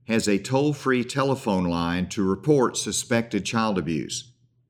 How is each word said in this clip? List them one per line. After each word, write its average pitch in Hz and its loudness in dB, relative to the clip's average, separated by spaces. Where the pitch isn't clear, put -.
has 110 2
a 101 4
toll-free 131 0
telephone 131 0
line 87 0
to 98 0
report 123 2
suspected 110 -2
child 110 0
abuse. 76 -6